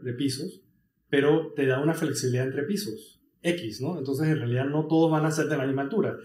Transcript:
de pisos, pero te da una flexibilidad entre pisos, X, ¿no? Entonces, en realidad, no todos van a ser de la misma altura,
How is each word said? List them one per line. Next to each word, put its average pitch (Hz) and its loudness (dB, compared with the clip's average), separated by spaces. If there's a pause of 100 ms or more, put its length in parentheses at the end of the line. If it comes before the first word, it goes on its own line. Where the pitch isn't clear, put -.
de 123 -6
pisos, 139 -4 (480)
pero 147 4
te 139 0
da 131 2
una 160 2
flexibilidad 127 0
entre 135 -4
pisos, - -6 (220)
X, 113 -2
¿no? 165 -4
Entonces, 135 -2
en 156 4
realidad, 120 0
no 151 0
todos 160 4
van 151 2
a 156 2
ser 151 0
de 151 0
la 135 0
misma 135 0
altura, 143 -2